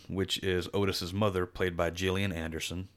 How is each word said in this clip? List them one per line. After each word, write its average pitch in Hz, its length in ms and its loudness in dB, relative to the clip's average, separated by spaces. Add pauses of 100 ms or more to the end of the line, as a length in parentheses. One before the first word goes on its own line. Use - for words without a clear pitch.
which 92 340 0
is 90 320 2
Otis's 95 380 0
mother, 95 340 2
played 90 300 -2
by 85 140 2
Gillian 92 420 0
Anderson. 82 640 -4